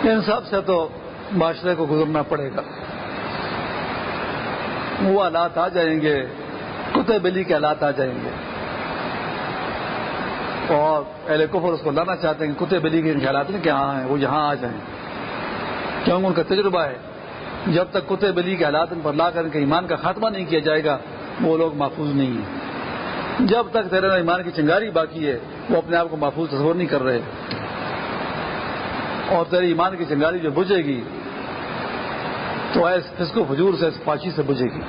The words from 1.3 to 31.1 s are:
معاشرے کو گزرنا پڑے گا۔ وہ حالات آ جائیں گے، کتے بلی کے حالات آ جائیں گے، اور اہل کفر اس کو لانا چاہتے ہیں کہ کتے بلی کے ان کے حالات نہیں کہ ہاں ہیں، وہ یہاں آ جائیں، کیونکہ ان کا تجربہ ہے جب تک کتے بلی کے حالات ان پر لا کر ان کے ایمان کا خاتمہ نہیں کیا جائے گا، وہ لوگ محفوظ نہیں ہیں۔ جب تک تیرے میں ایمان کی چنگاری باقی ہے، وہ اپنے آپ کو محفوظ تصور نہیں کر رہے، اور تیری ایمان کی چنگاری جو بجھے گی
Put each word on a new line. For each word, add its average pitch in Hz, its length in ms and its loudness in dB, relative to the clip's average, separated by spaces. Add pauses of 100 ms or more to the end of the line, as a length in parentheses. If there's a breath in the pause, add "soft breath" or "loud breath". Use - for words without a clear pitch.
معاشرے 175 440 2
کو 160 140 0
گزرنا 151 320 2
پڑے 143 340 -2
گا۔ - 60 -2 (2500)
وہ 196 220 4
حالات 170 340 2
آ 170 100 2
جائیں 165 340 2
گے، 151 140 4 (800)
کتے 214 260 4
بلی 185 240 2
کے 180 100 2
حالات 151 300 2
آ 143 80 4
جائیں 131 320 0
گے، 123 100 -6 (2500)
اور 151 300 4 (260)
اہل 156 160 4
کفر 175 240 2
اس 160 120 0
کو 151 100 0
لانا 170 240 2
چاہتے 156 320 0
ہیں 147 60 -2
کہ 165 120 -2
کتے 170 140 2
بلی 160 220 2
کے 156 100 2
ان 139 80 2
کے 131 60 0
حالات 139 240 2
نہیں 190 140 -4
کہ 160 60 4
ہاں 139 300 2
ہیں، 131 60 -4
وہ 139 140 2
یہاں 143 300 2
آ 143 40 2
جائیں، 120 240 -4 (1300)
کیونکہ 185 220 4
ان 185 60 2
کا 165 140 2
تجربہ 190 340 2
ہے 135 160 -2 (680)
جب 175 240 4
تک 185 180 -2
کتے 190 220 2
بلی 175 240 2
کے 165 100 2
حالات 151 260 4
ان 170 120 -6
پر 147 100 0
لا 165 160 4
کر 165 140 0
ان 160 60 -2
کے 147 100 0
ایمان 160 280 2
کا 165 80 0
خاتمہ 190 340 0
نہیں 190 160 -4
کیا 160 140 2
جائے 156 240 2
گا، 147 140 2 (440)
وہ 160 160 4
لوگ 160 180 2
محفوظ 147 400 -2
نہیں 135 160 2
ہیں۔ - 1160 -4
جب 226 240 6
تک 214 180 2
تیرے 185 180 4
میں 190 80 6
ایمان 175 280 2
کی 175 80 -4
چنگاری 170 380 4
باقی 160 380 0
ہے، 131 100 0 (320)
وہ - 80 4
اپنے 165 200 2
آپ 170 120 4
کو 156 80 -6
محفوظ 151 320 0
تصور 147 260 2
نہیں 175 120 2
کر 139 160 2
رہے، 127 160 2 (2000)
اور 170 220 2
تیری 180 180 4
ایمان 175 280 2
کی 170 100 -4
چنگاری 151 340 2
جو 160 120 0
بجھے 180 240 4
گی 143 260 0 (1700)